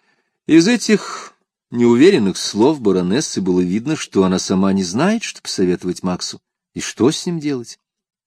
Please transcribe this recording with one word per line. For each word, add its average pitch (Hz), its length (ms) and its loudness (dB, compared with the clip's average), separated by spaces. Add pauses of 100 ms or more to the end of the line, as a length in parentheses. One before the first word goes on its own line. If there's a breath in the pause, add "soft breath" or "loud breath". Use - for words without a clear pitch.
(460)
Из 165 200 6
этих - 680 -2 (360)
неуверенных 120 680 4
слов 135 440 0
баронессы 95 600 0
было 90 200 0
видно, 110 340 -2
что - 300 0
она 92 160 0
сама 98 320 0
не 98 100 0
знает, 151 400 -2
что - 180 -14
посоветовать 90 640 -4
Максу 90 400 -8 (300)
и 87 80 -10
что 113 300 0
с - 160 -6
ним 170 140 -6
делать. 139 380 -8 (480)